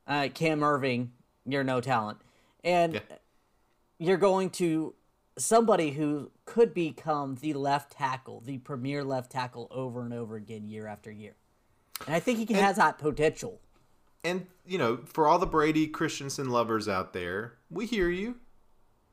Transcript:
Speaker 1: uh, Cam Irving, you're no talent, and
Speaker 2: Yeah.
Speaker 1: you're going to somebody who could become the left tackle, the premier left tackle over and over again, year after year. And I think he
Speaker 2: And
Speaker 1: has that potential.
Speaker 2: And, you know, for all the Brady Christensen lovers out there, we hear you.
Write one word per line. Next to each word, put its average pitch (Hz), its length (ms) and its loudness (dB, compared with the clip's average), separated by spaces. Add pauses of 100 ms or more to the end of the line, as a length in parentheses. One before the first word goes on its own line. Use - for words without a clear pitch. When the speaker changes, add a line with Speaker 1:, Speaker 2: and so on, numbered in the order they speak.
Speaker 1:
uh, 143 260 0
Cam 156 300 0
Irving, 127 500 0 (340)
you're 135 180 0
no 131 160 0
talent, 110 380 -2 (440)
and 170 320 4
Speaker 2:
Yeah. 104 60 -2 (960)
Speaker 1:
you're 180 200 2
going 190 320 4
to 160 440 0 (440)
somebody 208 540 4
who 147 380 -4 (140)
could 226 300 2
become 147 640 -2
the 151 180 -4
left 139 380 -2
tackle, 127 520 -6
the 135 140 -8
premier 139 440 -6
left 131 300 -4
tackle 123 380 -6
over 123 320 -6
and 120 100 -8
over 113 240 -8
again, 107 320 -12
year 107 180 -10
after 104 240 -14
year. 104 260 -18 (680)
And 143 100 -2
I 175 40 2
think 226 180 0
he 226 160 -4
Speaker 2:
And - 100 4
Speaker 1:
has 196 120 4
that 165 220 4
potential. 147 600 -2 (640)
Speaker 2:
And, 180 220 -2 (200)
you 180 120 -4
know, 117 260 2
for 160 220 2
all 165 120 8
the 185 80 2
Brady 156 400 4
Christensen 139 640 -4
lovers 110 380 2
out 95 240 -2
there, 92 420 -6 (160)
we 190 160 -6
hear 196 220 0
you. 202 280 -4 (760)